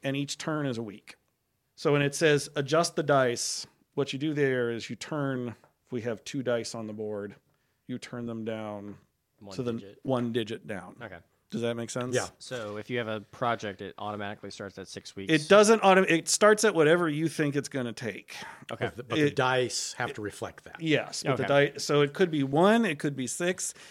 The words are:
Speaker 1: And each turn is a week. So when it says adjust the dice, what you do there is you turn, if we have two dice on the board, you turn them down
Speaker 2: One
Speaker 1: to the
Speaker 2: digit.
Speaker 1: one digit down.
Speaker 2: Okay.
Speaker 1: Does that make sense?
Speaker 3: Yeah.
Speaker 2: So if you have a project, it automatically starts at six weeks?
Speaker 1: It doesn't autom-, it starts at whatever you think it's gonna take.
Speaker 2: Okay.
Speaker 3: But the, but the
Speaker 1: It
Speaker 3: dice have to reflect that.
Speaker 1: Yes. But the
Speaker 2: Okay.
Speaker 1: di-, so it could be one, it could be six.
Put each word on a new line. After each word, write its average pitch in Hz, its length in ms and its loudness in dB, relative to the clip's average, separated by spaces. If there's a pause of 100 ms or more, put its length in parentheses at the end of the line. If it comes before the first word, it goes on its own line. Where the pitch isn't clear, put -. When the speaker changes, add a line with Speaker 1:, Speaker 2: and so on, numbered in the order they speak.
Speaker 1:
And 135 140 -2
each 143 220 -6
turn 151 280 -4
is 123 120 -4
a 117 40 -6
week. - 340 -14 (580)
So - 180 0
when 143 80 4
it 143 140 0
says 147 420 4
adjust 156 400 0
the 175 60 -2
dice, 135 640 2 (280)
what 139 200 -2
you 139 40 -6
do 151 140 -2
there 131 380 0
is 113 180 -6
you 117 80 -10
turn, 135 520 -4 (360)
if - 80 -14
we 123 100 -4
have 117 220 -6
two 139 180 -6
dice 120 320 -2
on 113 120 -8
the 107 80 -10
board, 104 400 -6 (520)
you 123 120 -8
turn 120 260 -10
them 113 220 -6
down 104 500 -8 (440)
Speaker 2:
One 98 160 -14
Speaker 1:
to 135 60 -4
the 120 120 -2
Speaker 2:
digit. 101 300 -12
Speaker 1:
one 123 280 0
digit 113 340 -4
down. 95 360 -10
Speaker 2:
Okay. 92 160 -14 (300)
Speaker 1:
Does 113 140 -6
that 117 140 0
make 117 140 -8
sense? 127 260 -6
Speaker 3:
Yeah. 104 100 0 (140)
Speaker 2:
So 107 360 -8
if 107 140 -10
you 123 80 -2
have 117 80 -4
a 110 140 -4
project, 110 600 -4
it 98 180 -10
automatically 104 520 -8
starts 98 280 -12
at 95 100 -12
six - 260 -14
weeks? 98 180 -2
Speaker 1:
It 156 160 2
doesn't 208 320 8
autom-, 190 300 6
it 165 180 2
starts 214 360 6
at 208 100 4
whatever 165 340 6
you 156 200 0
think 147 260 -2
it's 143 140 -2
gonna 120 240 -6
take. - 420 -10 (360)
Speaker 2:
Okay. 110 160 -6
Speaker 3:
But 90 100 -8
the, 113 80 -12
but 120 100 -6
the 151 120 2
Speaker 1:
It 143 100 0
Speaker 3:
dice 127 600 0
have 117 180 -4
to 107 80 -10
reflect - 420 -10
that. - 160 -16
Speaker 1:
Yes. 147 440 0
But 139 120 2
the 127 80 0
Speaker 2:
Okay. 143 280 4
Speaker 1:
di-, - 60 -12
so 147 220 2
it 143 140 2
could 185 180 2
be 151 100 0
one, 180 420 4
it 156 140 -2
could 147 160 -2
be 127 140 -4
six. - 460 -4 (160)